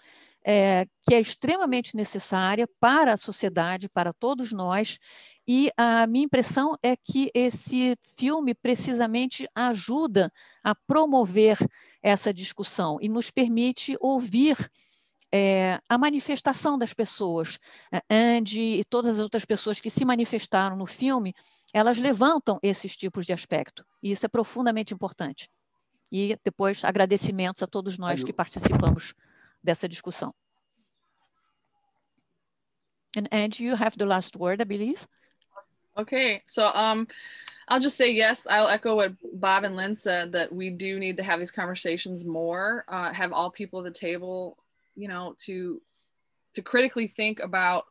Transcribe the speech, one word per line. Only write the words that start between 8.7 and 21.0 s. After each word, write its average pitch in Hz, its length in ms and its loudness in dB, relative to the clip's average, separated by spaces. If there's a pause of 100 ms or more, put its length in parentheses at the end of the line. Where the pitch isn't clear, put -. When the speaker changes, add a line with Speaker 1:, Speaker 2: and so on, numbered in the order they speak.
Speaker 1:
ajuda 233 760 0 (320)
a 208 100 2
promover 220 840 4 (440)
essa 202 300 2
discussão 180 720 -4
e 208 60 -2
nos 226 220 -2
permite 247 680 0
ouvir, 254 560 2 (760)
é, 190 460 2 (100)
a 240 100 4
manifestação 285 800 0
das 233 160 -2
pessoas. 170 640 -4 (340)
A 180 80 -2 (100)
Andy 226 500 2 (200)
e 214 40 -2
todas 240 320 0
as 208 40 0
outras 214 240 -4
pessoas 214 360 -2
que 226 100 -6
se - 140 -4
manifestaram 214 720 0
no 190 100 -6
filme, 247 480 -2 (380)